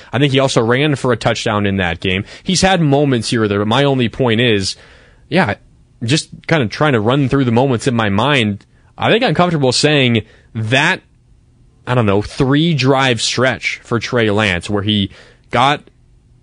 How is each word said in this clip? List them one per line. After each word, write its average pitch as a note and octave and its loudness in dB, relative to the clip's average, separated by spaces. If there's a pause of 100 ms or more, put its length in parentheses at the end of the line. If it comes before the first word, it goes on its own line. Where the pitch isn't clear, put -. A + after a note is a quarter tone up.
(120)
I A#2 -2
think C#3 0
he C3+ 4
also C3+ 2
ran C3 0
for B2 -2
a A2 -2
touchdown G#2+ -2
in G2 -2
that E2+ -2
game. F#2+ -2 (180)
He's E3+ -2
had F#3+ 2
moments C#3 0
here A2+ 0
or G#2+ 2
there, G2+ 0
but G#2 -2
my B2 2
only C3 0
point A#2+ 0
is, G#2 0 (540)
yeah, C#3+ 0 (480)
just C3+ -2 (180)
kind D#3+ 0
of G2+ -2
trying D3+ 0
to A#2 2
run B2+ 0
through C#3 0
the A#2+ 0
moments C3 2
in B2 0
my A2 0
mind, G#2+ 0 (320)
I A2+ 0
think A#3 2
I'm G3+ 0
comfortable D#3+ 0
saying B2+ 2 (280)
that, C3 -2 (840)
I B2 -2
don't A#2+ 2
know, G2+ 2
three D3 0
drive C3 0
stretch - -2
for A#2+ -4
Trey A2+ -2
Lance G2+ 0
where G#2 -2
he G#2 -2 (380)
got C3+ 0 (600)